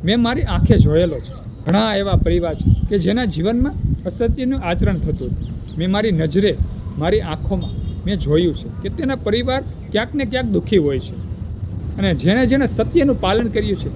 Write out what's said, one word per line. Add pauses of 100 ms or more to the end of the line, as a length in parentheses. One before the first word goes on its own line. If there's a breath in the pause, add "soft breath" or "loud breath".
મેં
મારી
આંખે (100)
જોયેલો
છે. (320)
ઘણા (100)
એવા
પરિવાર
છે (200)
કે (100)
જેના
જીવનમાં (340)
અસત્યનું (100)
આચરણ
થતું
હતું. (440)
મેં
મારી
નજરે, (480)
મારી
આંખોમાં (320)
મેં (100)
જોયું
છે (120)
કે
તેના
પરિવાર (300)
ક્યાંક
ને
ક્યાંક
દુઃખી
હોય
છે. (840)
અને (140)
જેણે
જેણે
સત્યનું
પાલન
કર્યું
છે